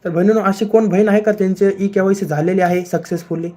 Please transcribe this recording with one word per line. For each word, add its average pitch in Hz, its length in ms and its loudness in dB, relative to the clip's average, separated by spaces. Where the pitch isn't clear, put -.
तर 180 60 -4
बहिणींनो, 196 300 2
अशी 196 240 0
कोण 220 240 2
बहीण 196 200 2
आहे 208 120 4
का 214 120 0
त्यांचे 196 460 0
ई 196 100 -2
केवायसी 196 380 0
झालेली 160 340 0
आहे 180 240 0
सक्सेसफुली? 170 720 -6